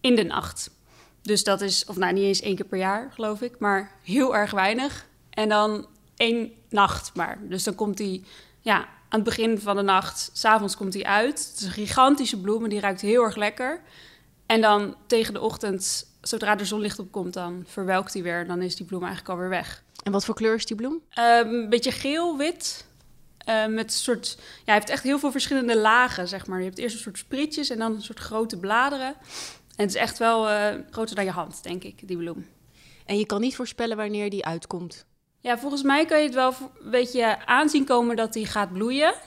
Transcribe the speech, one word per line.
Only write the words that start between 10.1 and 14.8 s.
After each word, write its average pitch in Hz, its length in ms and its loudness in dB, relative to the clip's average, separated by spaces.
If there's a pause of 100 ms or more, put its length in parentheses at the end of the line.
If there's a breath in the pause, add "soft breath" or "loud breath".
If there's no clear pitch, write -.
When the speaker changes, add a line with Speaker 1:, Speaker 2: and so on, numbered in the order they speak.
Speaker 1:
's - 120 -8
avonds 214 320 4
komt 190 180 -6
hij 196 100 -6
uit. 226 460 0
Het - 100 -10
is 208 40 -6
een 185 60 -4
gigantische 254 680 2
bloem 214 240 0
en 220 60 -2
die 208 100 -2
ruikt 190 200 -2
heel 226 220 4
erg 220 140 0
lekker. 254 440 -4 (680 loud breath)
En 226 140 4
dan 208 360 4 (100)